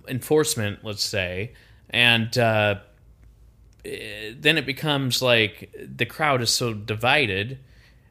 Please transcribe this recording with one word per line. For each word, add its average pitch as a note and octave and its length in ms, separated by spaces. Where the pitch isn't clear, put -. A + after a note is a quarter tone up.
enforcement, A#2 800
let's G#2 180
say, F#2 500
and, A#2 480
uh, G#2+ 380
eh, G#2+ 540
then D3+ 220
it B2+ 80
becomes, C3+ 560
like, A#2 500
the B2+ 100
crowd C#3+ 380
is A2 80
so A#2+ 220
divided, A2 840